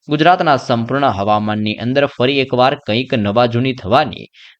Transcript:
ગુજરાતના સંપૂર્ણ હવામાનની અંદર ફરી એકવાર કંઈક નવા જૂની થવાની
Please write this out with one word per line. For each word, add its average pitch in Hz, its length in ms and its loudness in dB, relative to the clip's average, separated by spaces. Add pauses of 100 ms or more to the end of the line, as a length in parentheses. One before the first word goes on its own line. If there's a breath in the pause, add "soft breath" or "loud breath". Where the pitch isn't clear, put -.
ગુજરાતના 156 500 2
સંપૂર્ણ 123 580 -2
હવામાનની 107 680 -2
અંદર 135 240 0
ફરી 135 360 0
એકવાર 127 300 2 (120)
કંઈક 123 300 -2
નવા 110 300 2
જૂની 120 340 -2
થવાની 117 500 -2 (300 loud breath)